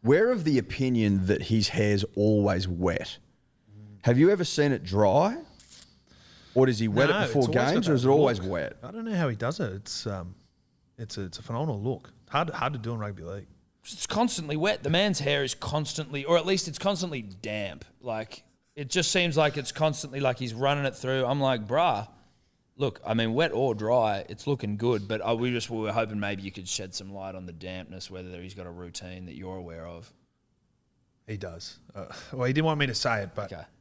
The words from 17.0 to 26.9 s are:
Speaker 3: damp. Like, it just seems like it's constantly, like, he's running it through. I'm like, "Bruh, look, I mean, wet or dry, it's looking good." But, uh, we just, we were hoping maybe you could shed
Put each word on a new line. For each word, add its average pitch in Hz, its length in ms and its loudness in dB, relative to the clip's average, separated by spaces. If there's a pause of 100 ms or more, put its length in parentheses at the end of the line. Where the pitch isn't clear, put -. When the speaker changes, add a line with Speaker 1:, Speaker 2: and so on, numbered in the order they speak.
Speaker 3:
damp. 98 640 -6 (160)
Like, 110 420 -8 (320)
it 143 140 -10
just 180 220 2
seems 175 260 2
like 151 200 4
it's 135 140 -6
constantly, 147 500 -2
like, 127 180 2
he's 120 140 -4
running 143 320 0
it 131 100 -2
through. 131 300 0
I'm 135 140 0
like, 127 280 2
"Bruh, 127 400 2 (680)
look, 135 280 -2
I 110 80 0
mean, 113 200 0
wet 151 200 2
or 123 220 2
dry, 107 520 2
it's - 200 -12
looking 113 300 -2
good." 107 300 0
But, 107 200 -2
uh, 117 80 2
we 123 160 0
just, 117 180 -4
we 113 100 -4
were 107 140 -2
hoping 107 260 -2
maybe 101 240 -4
you 98 80 -8
could 92 160 -14
shed 92 260 -8